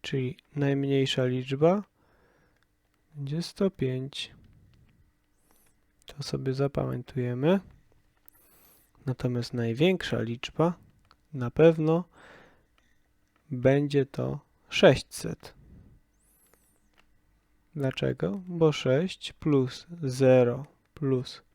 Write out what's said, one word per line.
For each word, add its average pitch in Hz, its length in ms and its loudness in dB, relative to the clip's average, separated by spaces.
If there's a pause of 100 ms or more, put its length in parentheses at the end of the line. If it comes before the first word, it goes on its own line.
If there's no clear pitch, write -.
czyli 131 360 -6 (180)
najmniejsza 139 680 0
liczba 139 580 0 (1300)
będzie 147 260 -6
sto 190 300 -2
pięć. 131 600 -6 (1700)
To - 180 -16
sobie 135 300 -6
zapamiętujemy. 131 1040 -2 (1500)
Natomiast 123 480 -4
największa 120 680 0
liczba 120 520 -2 (600)
na 123 180 -4
pewno 160 520 4 (1500)
będzie 139 540 2
to 135 340 -6 (300)
sześćset. - 840 2 (2250)
Dlaczego? 143 720 -4
Bo 165 240 2
sześć 143 640 -2
plus 135 540 0 (140)
zero 127 640 4 (280)
plus 131 480 -4 (140)